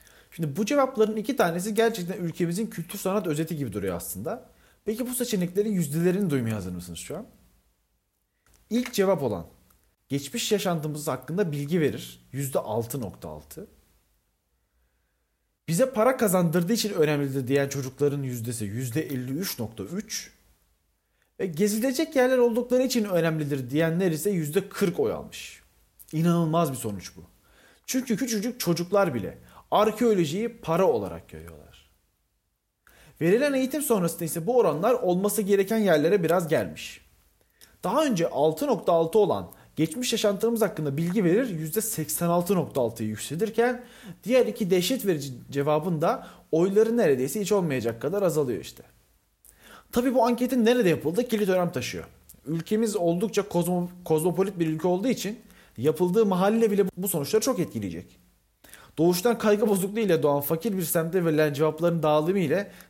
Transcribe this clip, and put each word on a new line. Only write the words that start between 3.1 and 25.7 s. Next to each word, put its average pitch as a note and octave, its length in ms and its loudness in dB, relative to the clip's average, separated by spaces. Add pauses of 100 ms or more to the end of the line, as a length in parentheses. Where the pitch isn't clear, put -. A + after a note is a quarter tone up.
özeti D#3 300 -2
gibi B2 160 -4
duruyor F#2+ 220 -2
aslında. B2 540 -10 (360)
Peki A3+ 240 -4
bu B3 60 -6
seçeneklerin G#3 560 -2
yüzdelerini F3 580 0
duymaya A#2 260 0
hazır F2+ 160 -6
mısınız F2 280 -10
şu D3 180 -10
an? A#3+ 80 -12 (1400)
İlk B3 240 -2
cevap F#3+ 300 2
olan, F#2+ 240 -4 (640)
"Geçmiş C#3 420 -4
yaşantımız D#3 560 -2
hakkında D#3+ 440 -2
bilgi D3 300 0
verir." - 500 -4
Yüzde C3+ 280 -4
altı A#2 420 -4
nokta F2+ 280 -10
altı. D2+ 380 -16 (2000)
"Bize A3+ 240 2
para B3 260 2
kazandırdığı F3+ 560 2
için G3+ 200 -2
önemlidir." C#3+ 540 0
diyen C#3 220 2
çocukların C#3 540 -2
yüzdesi A#2 420 -6
yüzde A#2+ 420 -4
elli B2+ 240 -6
üç D#3+ 280 -6
nokta G2+ 240 -8
üç. - 480 -10 (1080)
Ve F#3+ 60 -2
"Gezilecek A3 680 0
yerler B3+ 220 4
oldukları B3 460 2
için B3 200 0
önemlidir." D#3 640 0
diyenler E3 420 2
ise D#3 180 -2
yüzde F#3 400 -2
kırk F3 300 -2
oy A2 140 2
almış. - 500 -12 (500)